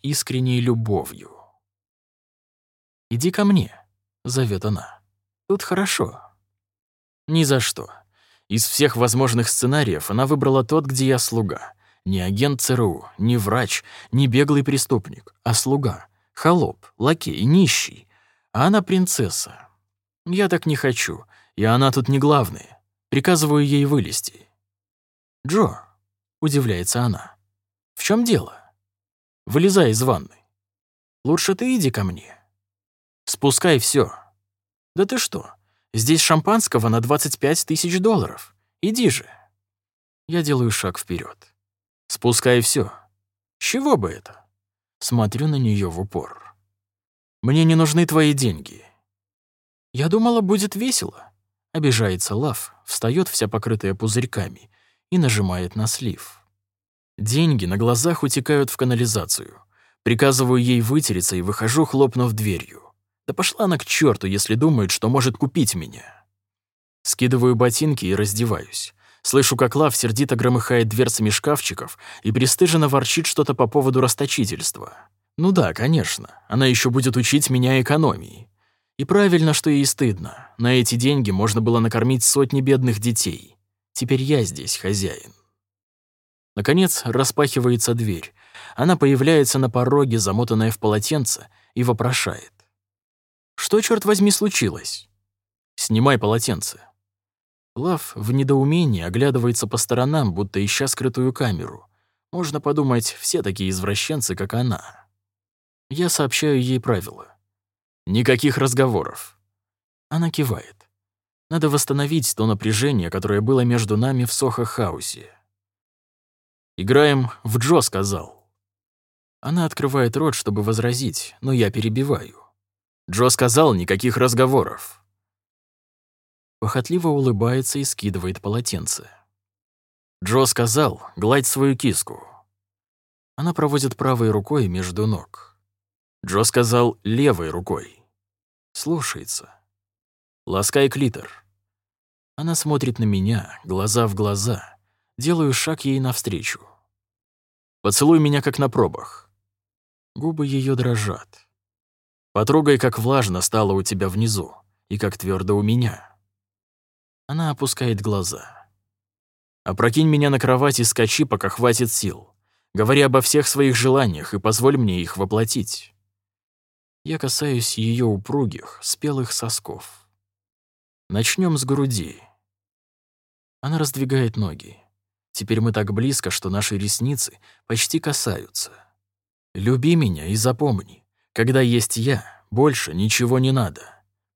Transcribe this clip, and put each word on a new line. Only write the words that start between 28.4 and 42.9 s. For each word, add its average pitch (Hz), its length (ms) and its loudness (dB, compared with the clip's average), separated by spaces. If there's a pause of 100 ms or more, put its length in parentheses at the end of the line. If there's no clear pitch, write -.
«Вылезай 170 440 4
из 110 120 0
ванны». 104 340 -2 (880)
«Лучше 170 300 0
ты 254 220 -2
иди 147 140 0
ко 107 140 -4
мне». - 340 -10 (840)
«Спускай 143 540 2
все». 113 340 0 (800)
«Да 190 120 0
ты 254 120 -4
что? - 360 -8 (400)
Здесь 135 260 2
шампанского 156 680 2
на 113 120 2
двадцать 139 380 -2
пять 147 280 0
тысяч 170 340 -2
долларов. 190 540 -2 (280)
Иди 220 260 2
же». - 180 -2 (1000)
Я 165 140 -2
делаю 127 280 2
шаг 95 280 -4
вперед. - 560 -12 (540)
«Спускай 123 520 2
все». 113 320 -2 (640)